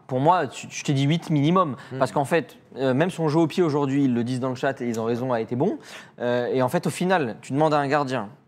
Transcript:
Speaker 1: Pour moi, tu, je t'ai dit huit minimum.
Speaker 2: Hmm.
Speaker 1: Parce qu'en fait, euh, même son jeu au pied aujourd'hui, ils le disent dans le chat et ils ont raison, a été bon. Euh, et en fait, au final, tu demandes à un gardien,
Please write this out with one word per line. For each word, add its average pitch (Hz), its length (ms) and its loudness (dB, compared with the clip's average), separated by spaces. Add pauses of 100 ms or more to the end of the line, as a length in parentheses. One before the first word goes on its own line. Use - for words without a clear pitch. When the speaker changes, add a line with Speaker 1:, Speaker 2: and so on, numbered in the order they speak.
Speaker 1:
Pour 131 140 -2
moi, 160 260 4
tu, - 240 -12
je - 140 -12
t'ai 156 80 0
dit 139 120 2
huit 170 260 0
minimum. 151 460 2 (160)
Speaker 2:
Hmm. 131 60 -10
Speaker 1:
Parce 135 140 0
qu'en 143 140 0
fait, 165 300 0 (200)
euh, 131 160 2
même 160 180 2
son 160 200 -2
jeu 151 80 2
au 165 80 4
pied 180 160 0
aujourd'hui, 143 420 2
ils 127 100 2
le 117 80 0
disent 123 180 -2
dans 131 100 -2
le 127 40 -4
chat 135 280 -2
et 120 60 -4
ils 113 120 -2
ont 110 40 -2
raison, 120 280 -2
a 113 80 0
été 117 160 -4
bon. 208 220 0 (420)
Euh, 120 320 0
et 131 100 2
en 127 60 2
fait, 175 180 -2
au 147 40 -2
final, 165 500 0
tu - 140 -10
demandes 151 180 4
à 151 60 4
un 143 100 0
gardien, 131 400 0 (200)